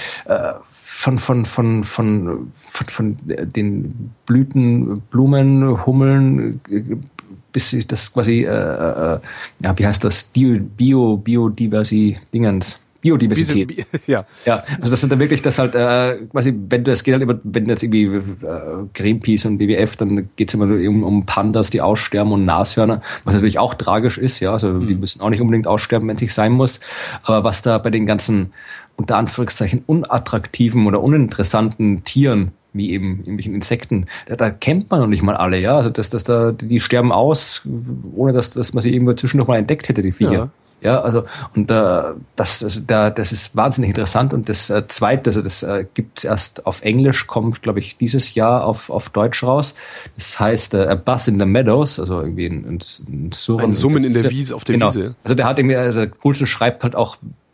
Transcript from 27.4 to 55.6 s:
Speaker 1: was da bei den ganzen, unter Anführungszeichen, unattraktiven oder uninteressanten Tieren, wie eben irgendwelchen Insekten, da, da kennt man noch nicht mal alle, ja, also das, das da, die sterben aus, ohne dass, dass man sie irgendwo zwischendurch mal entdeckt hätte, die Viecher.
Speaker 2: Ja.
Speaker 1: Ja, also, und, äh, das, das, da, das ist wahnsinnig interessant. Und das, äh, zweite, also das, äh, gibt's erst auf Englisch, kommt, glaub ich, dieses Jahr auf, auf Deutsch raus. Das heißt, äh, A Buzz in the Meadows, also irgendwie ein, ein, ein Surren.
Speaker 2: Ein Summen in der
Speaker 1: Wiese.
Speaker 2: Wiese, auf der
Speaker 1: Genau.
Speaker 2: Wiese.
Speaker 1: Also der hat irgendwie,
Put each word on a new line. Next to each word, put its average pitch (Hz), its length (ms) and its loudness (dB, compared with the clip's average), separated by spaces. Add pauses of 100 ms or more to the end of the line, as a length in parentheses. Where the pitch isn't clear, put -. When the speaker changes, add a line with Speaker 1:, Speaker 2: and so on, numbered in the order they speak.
Speaker 1:
was 110 180 0
da 113 160 2
bei 113 120 -2
den 107 140 0
ganzen, 104 480 0 (440)
unter 107 200 -2
Anführungszeichen, 113 720 -2
unattraktiven 120 1000 0
oder 101 120 2
uninteressanten 110 1000 0
Tieren, 113 480 2 (220)
wie 101 180 -4
eben 95 300 -4
irgendwelchen 98 340 -8
Insekten, 104 520 -2 (200)
da, - 80 -6
da 113 160 0
kennt 160 400 -2
man 180 100 2
noch 120 60 4
nicht 104 160 2
mal 101 140 2
alle, 92 240 0
ja, 113 160 2
also 120 140 2
das, 110 200 -4
das 117 140 -4
da, 117 260 2
die 113 300 0
sterben 120 320 2
aus, 139 500 0 (540)
ohne 131 160 2
dass, 123 180 0
dass - 240 -6
man 120 80 0
sie 120 100 2
irgendwo 123 200 2
zwischendurch 127 340 2
mal 123 120 2
entdeckt 127 300 -2
hätte, 110 140 0
die 95 80 0
Viecher. - 220 2
Speaker 2:
Ja. 110 160 0 (320)
Speaker 1:
Ja, 117 200 2
also, 117 240 0 (320)
und, 104 160 0
äh, 92 300 2 (340)
das, - 240 -2
das, 110 260 -6
da, 107 240 2
das 107 220 -4
ist - 240 -2
wahnsinnig 123 320 2
interessant. 113 440 0
Und 127 160 -2
das, - 220 -2
äh, 104 160 0
zweite, 120 440 0
also 104 120 0
das, - 220 -4
äh, 95 280 -4
gibt's - 300 -8
erst - 440 -4
auf - 160 -6
Englisch, 127 440 2
kommt, 117 360 -4
glaub 101 160 -2
ich, - 180 -10
dieses 123 400 -2
Jahr 117 280 2
auf, - 240 -4
auf - 200 -6
Deutsch 113 340 -2
raus. 139 320 0 (400)
Das - 240 -8
heißt, 110 360 0
äh, 95 120 2
A 98 80 2
Buzz 123 320 -2
in 101 140 2
the 98 60 2
Meadows, 123 520 2
also 87 220 -4
irgendwie 85 260 -6
ein, 85 180 -6
ein, 80 140 -8 (300)
ein 78 240 -8
Surren. 117 380 0
Speaker 2:
Ein 101 40 2
Summen 135 300 2
in 127 80 0
der 117 100 2
Speaker 1:
Wiese. 131 80 2
Speaker 2:
Wiese, 127 240 -4
auf - 80 -12
der - 120 0
Speaker 1:
Genau. 113 200 2
Speaker 2:
Wiese. 110 300 -4
Speaker 1:
Also 117 100 0
der 123 120 2
hat 131 120 0
irgendwie, 135 160 4